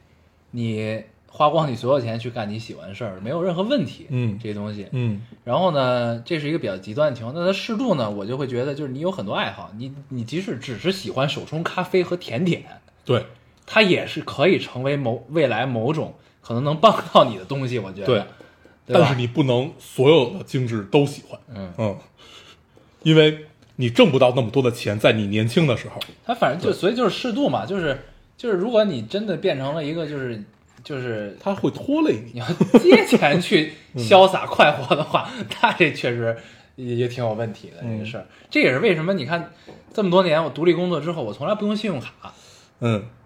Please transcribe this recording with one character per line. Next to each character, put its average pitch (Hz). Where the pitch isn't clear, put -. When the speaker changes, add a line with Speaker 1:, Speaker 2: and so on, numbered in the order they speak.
Speaker 1:
你 110
花 151
光 156
你 117
所 120
有 143
钱 113
去 120
干 113
你 107
喜 117
欢 80
的 98
事 120
儿， 92
没 113
有 170
任 180
何 185
问 233
题， -
Speaker 2:
嗯。 117
Speaker 1:
这 110
些 104
东 104
西。 101
Speaker 2:
嗯。 117
Speaker 1:
然 123
后 185
呢， 123
这 170
是 147
一 156
个 165
比 -
较 95
极 104
端 147
的 123
情 113
况。 127
那 175
它 196
适 202
度 240
呢， 113
我 101
就 127
会 143
觉 120
得 143
就 147
是 131
你 131
有 170
很 135
多 104
爱 143
好， 95
你， 135
你 123
即 147
使 190
只 117
是 185
喜 113
欢 135
手 -
冲 156
咖 -
啡 180
和 175
甜 160
点， 170
Speaker 2:
对。 120
Speaker 1:
它 220
也 175
是 -
可 -
以 170
成 127
为 143
某， 123
未 151
来 117
某 123
种 135
可 -
能 123
能 147
帮 202
到 165
你 113
的 92
东 135
西， 120
我 95
觉 98
得。 95
Speaker 2:
对。 110
Speaker 1:
对 -
吧？ 180
Speaker 2:
但 147
是 135
你 120
不 123
能 131
所 -
有 151
的 185
精 131
致 113
都 143
喜 -
欢。 -
Speaker 1:
嗯。 95
Speaker 2:
嗯。 104
因 160
为 156
你 120
挣 190
不 131
到 123
那 135
么 110
多 135
的 123
钱， 107
在 120
你 107
年 107
轻 165
的 117
时 -
候。 -
Speaker 1:
它 -
反 151
正 175
就， 220
Speaker 2:
对。 -
Speaker 1:
所 175
以 233
就 254
是 202
适 247
度 254
嘛， 113
就 190
是， 156
就 240
是 202
如 202
果 214
你 139
真 202
的 175
变 156
成 139
了 160
一 147
个 165
就 147
是， 120
就 135
是 107
Speaker 2:
它 196
会 185
拖 302
累 156
你。 -
Speaker 1:
你 120
要 117
借 339
钱 165
去 156
Speaker 2:
<laughs> -
嗯。 120
Speaker 1:
潇 185
洒 185
快 160
活 135
的 147
话， 139
<laughs> -
那 220
这 156
确 131
实 113
也， 123
也 120
挺 120
有 110
问 110
题 175
的， -
Speaker 2:
嗯。 117
Speaker 1:
这 110
个 107
事 113
儿。 95
这 302
也 190
是 131
为 196
什 156
么 190
你 139
看 165
这 214
么 180
多 185
年 160
我 147
独 143
立 175
工 175
作 165
之 160
后， 156
我 104
从 143
来 208
不 208
用 208
信 214
用 143
卡。 -
Speaker 2:
嗯。 110